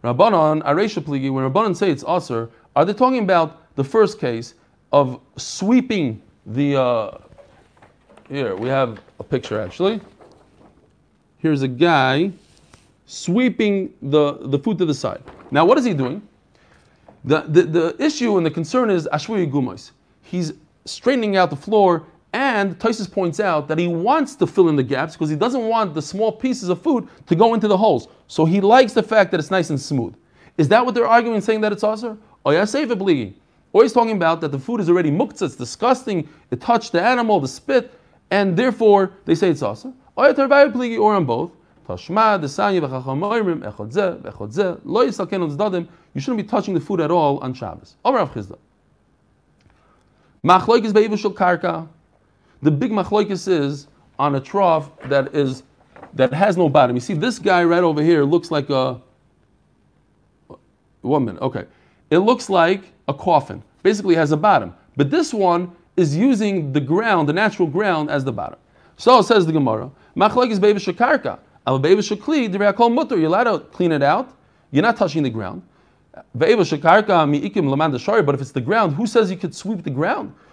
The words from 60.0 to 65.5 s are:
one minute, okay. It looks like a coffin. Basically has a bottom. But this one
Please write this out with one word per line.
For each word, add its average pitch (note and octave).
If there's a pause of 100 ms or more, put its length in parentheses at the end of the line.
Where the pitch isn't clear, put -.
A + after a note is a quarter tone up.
one C3
minute, G2+
okay. B2+ (440)
It E3
looks A3+
like F#3+ (240)
a C#3+
coffin. C#3 (220)
Basically G3
has D#3
a D#3
bottom. D3 (220)
But C3+
this D#4+
one F3+ (220)